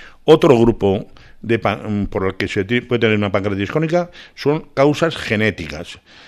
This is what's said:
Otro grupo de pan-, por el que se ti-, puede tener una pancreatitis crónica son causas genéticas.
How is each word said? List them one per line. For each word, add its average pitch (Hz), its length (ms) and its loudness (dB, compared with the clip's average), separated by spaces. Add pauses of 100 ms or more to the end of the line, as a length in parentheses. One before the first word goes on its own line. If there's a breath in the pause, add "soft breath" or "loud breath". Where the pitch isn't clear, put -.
(240 loud breath)
Otro 156 340 6
grupo 110 500 2 (340 soft breath)
de 113 180 0
pan-, 101 480 -4
por 95 180 -4
el 95 100 -4
que 98 120 -4
se 101 160 -2
ti-, 120 180 -2
puede 117 200 -2
tener 110 160 2
una 104 140 -2
pancreatitis 101 380 -2
crónica 165 420 -2 (220 loud breath)
son 147 400 -4
causas 147 440 0
genéticas. 101 800 -4 (280 loud breath)